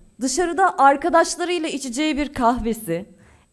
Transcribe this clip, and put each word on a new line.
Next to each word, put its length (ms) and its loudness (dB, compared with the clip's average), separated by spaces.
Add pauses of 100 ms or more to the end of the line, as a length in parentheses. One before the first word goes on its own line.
(200)
dışarıda 580 0
arkadaşlarıyla 880 2
içeceği 480 -4
bir 180 -4
kahvesi, 720 -2 (460)